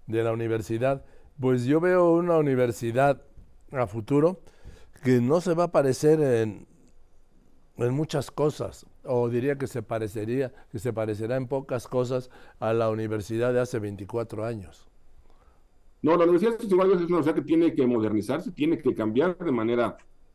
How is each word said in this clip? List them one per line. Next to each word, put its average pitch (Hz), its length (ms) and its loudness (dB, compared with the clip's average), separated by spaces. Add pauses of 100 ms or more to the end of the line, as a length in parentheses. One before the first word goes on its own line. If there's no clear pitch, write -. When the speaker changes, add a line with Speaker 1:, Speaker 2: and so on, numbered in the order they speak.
Speaker 1:
de 113 180 0
la 113 80 0
universidad, 113 720 -2 (340)
pues 127 280 2
yo 151 140 2
veo 180 340 4
una 170 240 2
universidad 127 840 0 (480)
a 127 160 -2
futuro 139 540 0 (640)
que 127 160 4
no 135 200 2
se 170 140 0
va 170 100 2
a 170 80 -4
parecer 151 480 4
en, 113 460 0 (1080)
en 120 160 -2
muchas 147 380 -4
cosas, - 560 -6 (180)
o 120 240 -2
diría 123 300 -2
que 135 80 -6
se 120 160 -8
parecería, 113 720 -6 (180)
que 120 80 -10
se 120 140 -4
parecerá 110 440 -4
en 131 120 -6
pocas 139 400 -6
cosas 127 420 -4 (300)
a 110 120 0
la 113 160 0
universidad 110 640 -4
de 123 80 0
hace 123 200 -4
veinticuatro 104 640 -8
años. 110 420 -10 (1160)
Speaker 2:
No, 160 140 4
la 170 80 6
universidad 180 280 4
de 226 40 -4
hace 220 100 -8
veinticuatro 190 260 4
años 180 100 2
es 165 60 -2
una 175 100 2
universidad 151 160 2
que 151 120 -2
tiene 165 280 2
que 131 120 2
modernizarse, 120 640 0
tiene 156 260 -2
que 120 160 0
cambiar 120 420 0
de 170 160 -4
manera 117 460 0 (360)